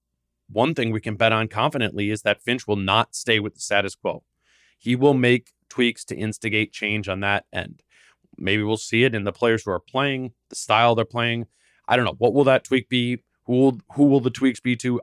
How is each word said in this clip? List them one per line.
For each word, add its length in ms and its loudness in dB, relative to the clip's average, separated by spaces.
one 240 0
thing 160 -2
we 100 -2
can 160 -8
bet 160 4
on 160 0
confidently 600 -2
is 120 -4
that 200 0
Finch 240 -4
will 100 0
not 380 0
stay 260 0
with 140 -6
the 60 -20
status 340 -2
quo. 300 -8
He 180 -2
will 200 4
make 380 2
tweaks 360 -2
to 100 -10
instigate 560 -4
change 360 -6
on 120 -6
that 320 -2
end. 300 -10
Maybe 260 -2
we'll 140 -2
see 280 0
it 100 0
in 100 -4
the 80 -4
players 320 0
who 60 -4
are 100 -2
playing, 520 -4
the 60 -16
style 380 2
they're 120 0
playing. 400 -4
I 80 4
don't 80 2
know. 140 -4
What 160 2
will 100 4
that 200 2
tweak 240 -2
be? 340 -2
Who 80 -4
will, 260 4
who 120 4
will 160 6
the 100 0
tweaks 300 0
be 160 -2
to? 260 -4